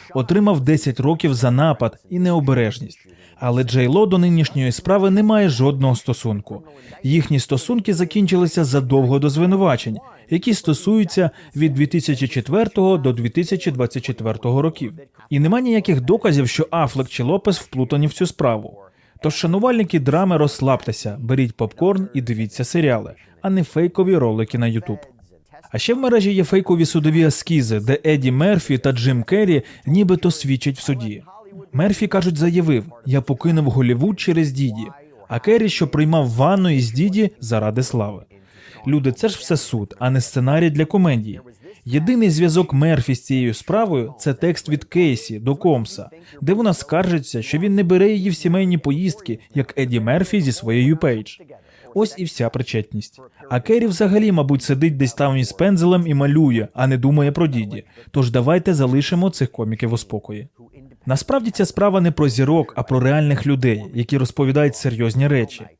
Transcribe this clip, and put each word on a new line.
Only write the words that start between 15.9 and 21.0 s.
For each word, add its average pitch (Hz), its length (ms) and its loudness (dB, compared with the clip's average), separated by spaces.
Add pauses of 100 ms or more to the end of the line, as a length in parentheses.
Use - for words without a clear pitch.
доказів, 143 480 2
що - 220 -2
Афлек 139 380 -2
чи - 140 -8
Лопес 185 380 0
вплутані 143 460 -2
в 143 60 -4
цю 180 140 -2
справу. 113 520 -2 (440)
Тож, 151 120 -2
шанувальники 202 640 0
драми, 165 360 2
розслабтеся: 131 840 -2